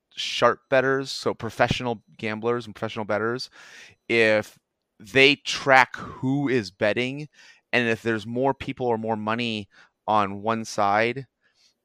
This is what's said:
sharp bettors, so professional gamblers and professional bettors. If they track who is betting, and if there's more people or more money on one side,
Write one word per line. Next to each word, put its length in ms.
sharp 440
bettors, 400
so 240
professional 680
gamblers 480
and 100
professional 300
bettors. 440
If 500
they 380
track 580
who 540
is 200
betting, 600
and 160
if 140
there's 260
more 260
people 320
or 120
more 180
money 540
on 360
one 240
side, 600